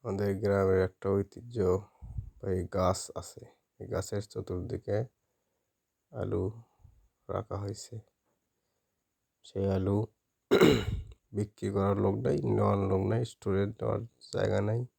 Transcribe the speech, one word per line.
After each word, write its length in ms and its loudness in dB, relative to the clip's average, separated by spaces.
আমাদের 340 0
গ্রামের 420 4
একটা 280 -2
ঐতিহ্যবাহী 1500 -2
গাছ 280 2
আছে, 260 -12
এই 100 -12
গাছের 340 -4
চতুর্দিকে 760 -6
আলু 300 -4
রাখা 280 -6
হয়েছে। 380 -10
সেই 260 -2
আলু 260 2
<clears throat> 880 4
বিক্রি 340 -4
করার 280 2
লোক 180 2
নাই, 200 0
নেওয়ার 420 2
লোক 180 2
নাই, 180 0
স্টোরে 420 -2
নেওয়ার 340 -4
জায়গা 300 0
নাই। 200 0